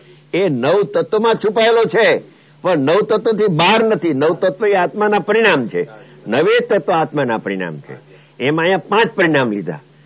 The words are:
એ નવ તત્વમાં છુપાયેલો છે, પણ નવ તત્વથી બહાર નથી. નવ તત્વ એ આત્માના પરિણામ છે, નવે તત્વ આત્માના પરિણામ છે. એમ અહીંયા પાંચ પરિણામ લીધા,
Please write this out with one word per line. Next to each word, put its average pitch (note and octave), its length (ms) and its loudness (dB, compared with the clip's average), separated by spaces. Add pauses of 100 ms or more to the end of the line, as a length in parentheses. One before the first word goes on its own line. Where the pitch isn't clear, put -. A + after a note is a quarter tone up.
(340)
એ F#3 140 0
નવ D3 340 0
તત્વમાં A3 520 0
છુપાયેલો A3 500 2
છે, F3 380 2 (400)
પણ F3 160 0
નવ D#3 220 2
તત્વથી G#3+ 460 0
બહાર F#3+ 380 2
નથી. E3+ 300 0
નવ D#3 200 0
તત્વ F#3+ 320 -2
એ G3+ 80 2
આત્માના G#3 440 0
પરિણામ G3+ 500 2
છે, F2 200 -4 (380)
નવે F#3 400 2
તત્વ G3+ 260 0
આત્માના C#3 460 -2
પરિણામ F#2 420 -6
છે. C2+ 160 -18 (420)
એમ D3+ 220 -2
અહીંયા F3+ 180 0
પાંચ A3 360 0
પરિણામ D3 360 0
લીધા, F2 300 -8 (260)